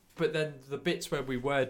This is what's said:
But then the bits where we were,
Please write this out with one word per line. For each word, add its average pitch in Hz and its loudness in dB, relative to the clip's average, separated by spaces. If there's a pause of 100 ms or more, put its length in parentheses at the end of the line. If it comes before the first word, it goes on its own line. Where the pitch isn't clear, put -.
(160)
But 156 2
then 156 0 (160)
the 139 -4
bits 170 -2
where 139 0
we 131 -2
were, 131 2